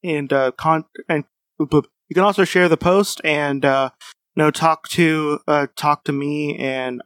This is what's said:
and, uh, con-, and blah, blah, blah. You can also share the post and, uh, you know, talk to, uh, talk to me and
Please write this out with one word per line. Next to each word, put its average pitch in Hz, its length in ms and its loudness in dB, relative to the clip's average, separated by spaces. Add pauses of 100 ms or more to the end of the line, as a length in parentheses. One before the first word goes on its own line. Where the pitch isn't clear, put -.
and, 151 300 -4
uh, 131 200 2
con-, 160 340 0 (220)
and 151 160 0 (320)
blah, 151 100 -2
blah, 151 160 4
blah. - 80 -18 (180)
You 156 60 -12
can 185 100 4
also 196 200 2
share 180 240 2
the 160 80 4
post 196 460 0
and, 147 420 -2
uh, 135 260 2 (440)
you 151 80 0
know, 151 80 4
talk 160 380 0
to, 156 580 0
uh, 147 300 0
talk 147 280 -2
to 147 80 -4
me 147 460 -4
and 127 480 -6